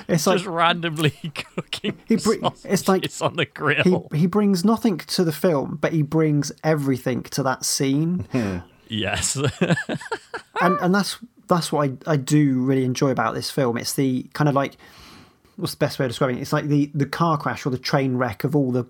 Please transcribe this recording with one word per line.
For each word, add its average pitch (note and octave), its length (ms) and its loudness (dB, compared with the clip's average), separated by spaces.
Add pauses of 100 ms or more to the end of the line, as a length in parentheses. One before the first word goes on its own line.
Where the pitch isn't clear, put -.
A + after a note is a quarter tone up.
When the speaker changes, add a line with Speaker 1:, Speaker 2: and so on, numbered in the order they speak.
Speaker 1:
It's F3 160 2
Speaker 2:
just F#3 220 2
Speaker 1:
like F3+ 80 -6
Speaker 2:
randomly E3 560 0
<laughs> - 240 -8
cooking - 720 -8
Speaker 1:
he A3+ 100 2
br-, G#3 180 2 (300)
it's - 240 -2
like F#3+ 220 4
Speaker 2:
sausages - 100 -12
on D#3 160 -2
the E3 80 0
grill. D3+ 680 0
Speaker 1:
he, D3+ 80 0
he F#3 60 4
brings G3 380 2
nothing A3 340 2
to - 260 -2
the D#3+ 80 0
film, D3+ 500 0
but D#3 100 0
he E3 80 2
brings D3+ 500 2 (140)
everything C3+ 600 0
to - 180 -4
that C3 240 -2
scene. D3+ 680 0
Speaker 3:
Hmm. G2+ 260 -2 (300)
Speaker 2:
Yes. G#2 480 -4
<laughs> - 1300 -4
Speaker 1:
And, C#4+ 180 2
and F3+ 140 2
that's, G3+ 240 -2 (280)
that's E3+ 260 0
what D3 180 0 (160)
I, E3+ 60 0
I D3+ 40 4
do C3+ 460 4
really C3 220 2
enjoy B2+ 260 2
about A#2 240 0
this C3 160 -8
film. A#2+ 280 0
It's - 160 -6
the C3 300 0 (100)
kind D3+ 140 2
of, C3+ 60 2
like, C3+ 220 0 (840)
what's - 140 -4
the - 40 -12
best D3 200 0
way C#3 80 0
of B2 40 -2
describing B2 280 -2
it? - 40 -8
It's C#3+ 100 -10
like D3+ 160 0
the, D3 260 2
the C#3+ 120 0
car D#3+ 320 0
crash B2+ 280 -6
or C3+ 40 -2
the B2 80 -2
train C3+ 380 0
wreck B2 280 -2
of D3 120 0
all C3 160 2
the, B2 180 0